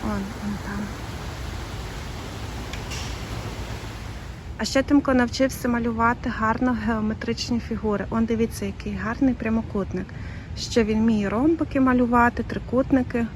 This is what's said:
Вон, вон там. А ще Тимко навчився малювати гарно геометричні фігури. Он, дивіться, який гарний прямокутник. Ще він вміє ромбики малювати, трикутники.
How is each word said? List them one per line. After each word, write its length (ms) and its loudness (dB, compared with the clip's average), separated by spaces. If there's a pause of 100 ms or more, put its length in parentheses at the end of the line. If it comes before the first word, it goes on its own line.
Вон, 180 -2 (220)
вон 100 -2 (120)
там. 200 -4 (3750)
А 80 -2
ще 180 4
Тимко 300 4
навчився 540 2
малювати 640 2
гарно 560 2
геометричні 760 0
фігури. 500 -2
Он, 160 2
дивіться, 400 0
який 300 -6
гарний 380 2
прямокутник. 760 -2 (500)
Ще 260 2
він 160 2
вміє 300 4
ромбики 500 2
малювати, 640 4
трикутники. 840 2 (100)